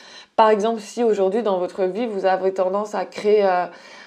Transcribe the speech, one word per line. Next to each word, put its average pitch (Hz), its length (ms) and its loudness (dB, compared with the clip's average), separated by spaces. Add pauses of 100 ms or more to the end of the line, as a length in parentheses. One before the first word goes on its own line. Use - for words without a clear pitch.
(360)
Par 220 120 6
exemple, 214 320 2
si 233 240 -4
aujourd'hui, 202 380 0
dans 196 160 0
votre 180 260 -4
vie, 196 220 -2
vous 196 180 -4
avez 190 300 0
tendance 196 400 -2
à 185 100 -4
créer, 208 400 0
euh, 180 220 2 (400)